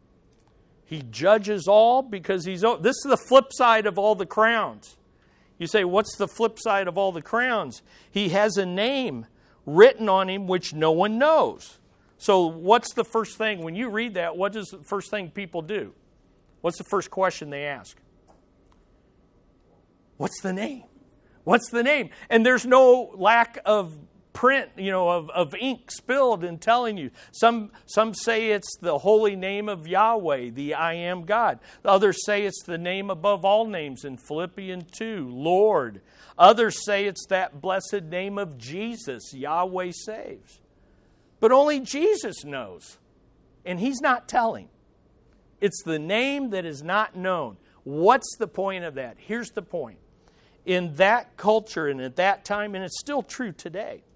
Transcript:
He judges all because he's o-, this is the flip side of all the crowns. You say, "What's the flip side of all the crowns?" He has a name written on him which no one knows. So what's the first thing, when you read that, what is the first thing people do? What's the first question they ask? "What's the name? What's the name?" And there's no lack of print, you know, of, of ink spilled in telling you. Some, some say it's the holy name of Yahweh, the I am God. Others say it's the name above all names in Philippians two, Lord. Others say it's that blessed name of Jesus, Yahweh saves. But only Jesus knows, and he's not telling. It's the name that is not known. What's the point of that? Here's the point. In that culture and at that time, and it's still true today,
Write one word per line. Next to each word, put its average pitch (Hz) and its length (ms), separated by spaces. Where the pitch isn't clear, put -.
He 156 160
judges 185 640
all 226 320
because 190 460
he's 185 180
o-, 226 140
this 220 180
is - 100
the 262 120
flip 262 340
side 226 320
of 196 140
all 208 160
the 190 100
crowns. 214 720
You 170 80
say, 196 180
"What's 190 320
the 202 100
flip 220 320
side 196 300
of 165 80
all 196 160
the 165 80
crowns?" 226 600
He 196 200
has 196 260
a 196 80
name 190 640
written 214 420
on 190 220
him 196 160
which 185 260
no 156 180
one 202 280
knows. 277 600
So 185 300
what's 180 480
the 233 100
first - 320
thing, 214 260
when 165 120
you 175 160
read 220 240
that, 170 200
what 196 220
is 202 120
the 175 160
first 202 260
thing 196 200
people 180 300
do? 156 320
What's 170 160
the - 60
first - 260
question 180 400
they 143 140
ask? 131 340
"What's - 240
the 190 140
name? 233 300
What's 185 240
the 233 140
name?" 262 260
And 226 160
there's 254 180
no 254 520
lack 226 500
of 185 320
print, 247 420
you 190 160
know, 185 160
of, 170 220
of 165 280
ink 247 320
spilled 247 540
in 170 140
telling 233 380
you. 139 140
Some, 226 400
some 220 280
say 226 380
it's 202 180
the 170 160
holy 202 380
name 196 340
of 170 200
Yahweh, 175 640
the 143 240
I 165 200
am 175 300
God. 196 340
Others 196 400
say 208 200
it's 190 180
the 175 160
name 190 320
above 185 340
all 214 220
names 151 380
in 131 120
Philippians 180 760
two, 214 360
Lord. 151 720
Others 214 460
say 202 220
it's 190 240
that 185 300
blessed 190 440
name 185 340
of 160 200
Jesus, 147 760
Yahweh 180 560
saves. - 680
But 226 100
only 285 300
Jesus 277 640
knows, 120 540
and 180 160
he's 247 200
not 262 280
telling. 220 400
It's - 220
the 160 160
name 247 520
that 190 140
is 147 200
not 196 320
known. 175 400
What's 175 560
the 214 80
point 185 380
of 156 100
that? 127 240
Here's 226 320
the 208 120
point. 131 360
In 180 300
that 196 420
culture 214 520
and 135 120
at 127 160
that 196 280
time, 208 320
and 190 80
it's - 160
still 285 240
true 240 260
today, 175 540